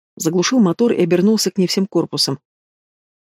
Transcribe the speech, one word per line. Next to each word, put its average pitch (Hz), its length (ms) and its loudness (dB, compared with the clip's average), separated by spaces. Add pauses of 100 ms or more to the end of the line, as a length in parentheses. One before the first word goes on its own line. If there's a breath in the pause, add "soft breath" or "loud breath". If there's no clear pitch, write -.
(140)
заглушил 180 460 0
мотор 214 320 2
и - 100 0
обернулся 185 480 2
к - 80 -4
ней 180 80 2
всем 190 200 -2
корпусом. 147 520 -4 (840)